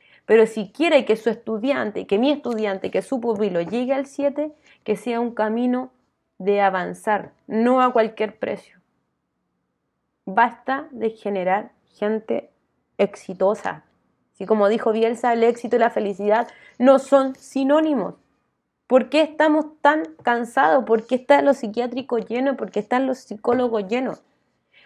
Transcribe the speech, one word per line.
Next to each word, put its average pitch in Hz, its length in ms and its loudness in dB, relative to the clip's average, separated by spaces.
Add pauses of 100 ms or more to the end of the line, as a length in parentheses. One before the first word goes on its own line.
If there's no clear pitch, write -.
(260)
Pero 220 200 6
si 220 260 -6
quiere 302 320 2
que 214 120 2
su 220 140 -2
estudiante, 220 760 -4
que 196 120 0
mi 269 140 2
estudiante, 214 580 -4
que 185 100 -2
su 247 200 -6
pupilo 208 400 -2
llegue 240 340 -4
al 277 120 -4
siete, 285 460 -4 (300)
que 214 140 -4
sea 233 240 -6
un 240 120 -4
camino 247 600 -2 (460)
de 202 220 0
avanzar, 185 720 -2 (140)
no 247 340 2
a 254 120 4
cualquier 220 460 -2
precio. - 420 -10 (1400)
Basta 240 680 -2
de 226 200 -4
generar 202 600 -4 (140)
gente - 640 -6 (480)
exitosa. 190 840 -2 (500)
Así 190 120 -12
como 208 220 2
dijo 226 220 0
Bielsa, 226 420 0
el 226 120 0
éxito 233 320 0
y - 20 4
la 226 120 4
felicidad 208 580 -2 (300)
no 269 200 6
son 269 380 2
sinónimos. 269 800 -2 (720)
¿Por 254 200 4
qué 311 140 2
estamos 302 580 0
tan 311 220 2 (220)
cansados? 240 600 2
¿Por 220 220 0
qué - 80 -4
está 285 260 4
lo 277 140 4
psiquiátrico 240 640 -6
lleno? 254 380 -4
¿Por 214 160 -10
qué 208 80 -4
están 247 260 -2
los 254 120 -4
psicólogos 226 680 -2
llenos? 233 380 -6 (600)